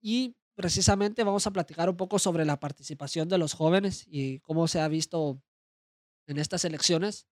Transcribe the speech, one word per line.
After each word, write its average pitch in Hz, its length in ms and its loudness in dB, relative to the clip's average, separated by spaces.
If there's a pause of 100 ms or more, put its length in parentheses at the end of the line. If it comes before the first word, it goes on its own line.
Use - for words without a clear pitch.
Y 240 320 -2 (200)
precisamente 196 680 2
vamos 202 220 0
a 208 60 -4
platicar 170 360 -2
un 180 80 0
poco 190 220 0
sobre 165 260 2
la 147 140 0
participación 147 680 -6
de 185 100 2
los 156 160 0
jóvenes 190 540 2
y 135 320 -4
cómo 160 280 0
se 165 120 0
ha 156 80 2
visto 151 520 -2 (840)
en 147 120 -4
estas 156 260 -2
elecciones 170 680 0